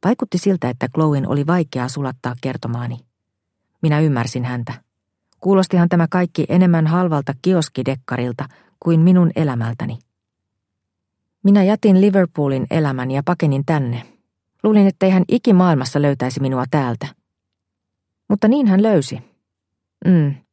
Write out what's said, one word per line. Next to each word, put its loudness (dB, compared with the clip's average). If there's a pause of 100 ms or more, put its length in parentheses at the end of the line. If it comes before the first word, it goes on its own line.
Vaikutti -2
siltä, -2
että -6
Chloen -2
oli -2
vaikeaa -2
sulattaa -8
kertomaani. -8 (840)
Minä 2
ymmärsin -2
häntä. -8 (580)
Kuulostihan 2
tämä 2
kaikki -2
enemmän 2
halvalta -2
kioskidekkarilta -4 (320)
kuin 0
minun 4
elämältäni. -4 (1500)
Minä 6
jätin 4
Liverpoolin 0
elämän -2
ja -2
pakenin -2
tänne. -2 (600)
Luulin, 4
ettei 2
hän 2
ikimaailmassa 2
löytäisi -2
minua -2
täältä. -2 (1200)
Mutta 0
niin 2
hän 4
löysi. 0 (840)
Mm. 2 (180)